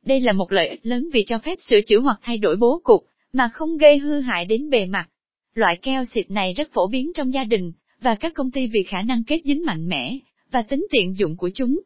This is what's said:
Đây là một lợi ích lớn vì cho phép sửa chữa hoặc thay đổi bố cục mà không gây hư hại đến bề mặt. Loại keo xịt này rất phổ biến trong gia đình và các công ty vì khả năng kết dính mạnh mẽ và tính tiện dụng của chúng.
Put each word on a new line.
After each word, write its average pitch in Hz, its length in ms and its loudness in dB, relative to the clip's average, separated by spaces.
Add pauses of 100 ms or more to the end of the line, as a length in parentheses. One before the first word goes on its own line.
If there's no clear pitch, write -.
Đây 269 160 2
là 240 120 2
một 190 200 0
lợi 175 160 2
ích - 180 -12
lớn 247 260 -2
vì 220 140 2
cho 226 120 -4
phép 330 220 -6
sửa 214 200 4
chữa 214 180 2
hoặc 247 240 0
thay 240 160 -4
đổi 190 180 0
bố 240 280 2
cục 214 220 4 (260)
mà 254 160 2
không 320 280 -6
gây 294 220 8
hư 294 220 -2
hại 196 240 -2
đến 233 260 -2
bề 220 160 2
mặt. 185 220 -6 (460)
Loại 190 220 2
keo 262 280 -2
xịt 233 260 -6
này 190 220 -2
rất 294 200 -6
phổ 190 140 0
biến 262 280 -4
trong 254 180 -4
gia 269 120 -2
đình 190 280 -2 (280)
và 233 140 2
các 311 200 -6
công 262 160 -4
ty 262 160 -4
vì 214 160 0
khả 190 200 -4
năng 233 220 -2
kết 311 200 -2
dính 285 220 0
mạnh 165 220 -4
mẽ 156 300 -6 (320)
và 247 120 0
tính 277 280 -4
tiện 190 280 0
dụng 170 180 0
của 180 180 -6
chúng. 269 320 0